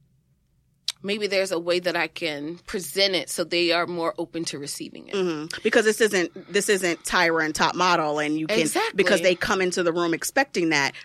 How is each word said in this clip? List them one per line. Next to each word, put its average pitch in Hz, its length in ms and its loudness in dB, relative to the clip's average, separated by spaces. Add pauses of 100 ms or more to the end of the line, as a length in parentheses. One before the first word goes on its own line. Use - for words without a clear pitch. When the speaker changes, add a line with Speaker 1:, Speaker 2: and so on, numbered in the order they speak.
(1040)
Speaker 1:
maybe 208 240 -4
there's 190 240 0
a 170 80 0
way 175 220 0
that 175 160 -2
I 160 100 0
can 156 520 -6
present 196 580 0
it - 120 -4
so - 140 -2
they 170 300 2
are 170 140 2
more 165 320 -4
open 165 280 -6
to 147 120 -8
receiving - 500 -12
it. - 60 -8
Speaker 2:
Mm-hmm. 165 500 -4
Because 226 200 4
this 214 160 2
isn't, 185 520 -2
this 196 160 0
isn't 185 360 0
Tyra 165 400 2
and 156 100 -4
Top 165 200 2
Model, 165 460 2
and 151 180 0
you 160 80 -4
can, 175 140 2
Speaker 1:
Exactly. 370 360 0
Speaker 2:
because 185 240 4
they 185 140 4
come 196 260 -2
into 185 220 0
the 170 100 2
room 170 220 0
expecting 185 560 0
that. 139 220 4 (120)